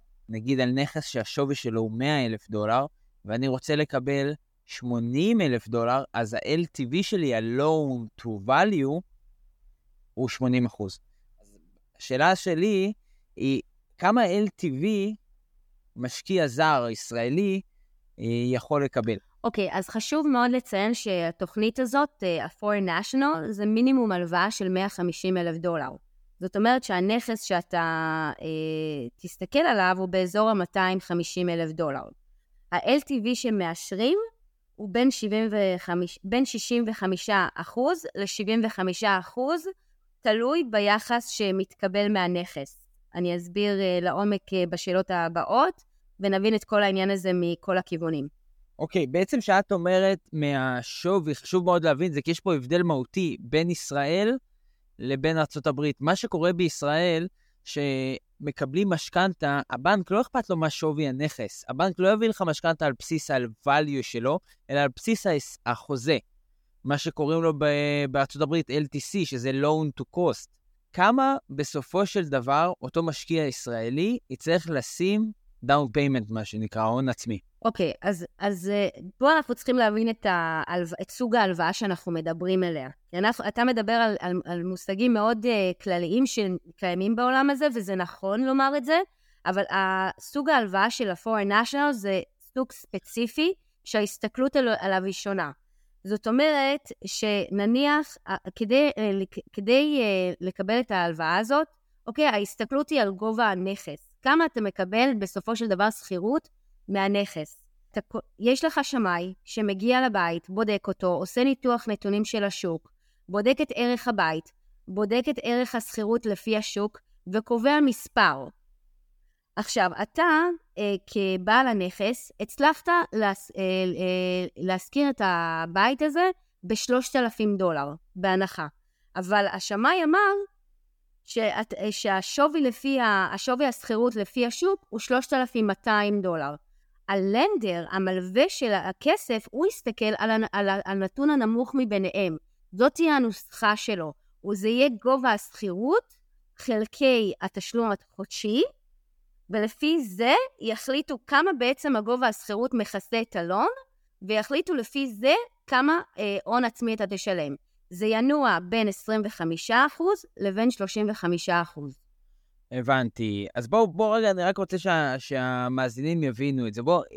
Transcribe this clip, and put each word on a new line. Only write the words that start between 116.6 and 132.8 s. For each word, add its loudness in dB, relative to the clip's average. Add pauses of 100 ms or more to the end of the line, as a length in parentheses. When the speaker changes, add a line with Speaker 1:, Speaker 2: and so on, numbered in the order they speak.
Speaker 2:
וקובע 2
מספר. 2 (1080)
עכשיו, 0 (100)
אתה, 2 (360)
אה, 0 (120)
כבעל 2
הנכס, -2
הצלחת 0 (240)
להס-, -2
אה, -4
אה, 0 (100)
להשכיר 0
את -4
הבית 0
הזה 2 (340)
בשלושת 0
אלפים 2
דולר, 0 (220)
בהנחה. 0 (480)
אבל 2
השמאי 0
אמר, 4 (1080)
שאת, -2
אה, -4
שהשווי 2
לפי 0